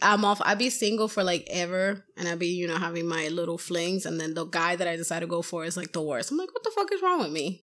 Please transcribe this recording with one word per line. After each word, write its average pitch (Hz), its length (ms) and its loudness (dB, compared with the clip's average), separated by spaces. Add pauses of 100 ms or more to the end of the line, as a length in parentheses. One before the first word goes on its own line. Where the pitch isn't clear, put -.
I'm 208 220 6
awful. 202 240 4
I'd 208 100 4
be 247 120 2
single 220 400 2
for, 202 160 0
like, 175 260 0
ever, 185 540 0 (100)
and 185 140 -4
I'd 170 100 -4
be, 175 80 0
you 175 200 0
know, 165 100 -2
having 170 280 -2
my 160 220 0
little 170 300 -2
flings, 175 480 -2
and 165 140 -4
then 160 140 -4
the 165 120 -4
guy 175 320 0
that 180 100 0
I 170 80 0
decide 165 240 -2
to 170 80 -4
go 170 140 -2
for 165 240 -4
is, 165 100 -4
like, 175 160 -6
the 170 100 -2
worst. 143 300 -2
I'm 294 60 0
like, 370 160 -4
"What 494 100 -6
the 440 100 0
fuck 392 200 0
is 359 80 -2
wrong 359 180 4
with 170 120 -2
me?" 160 340 -4 (100)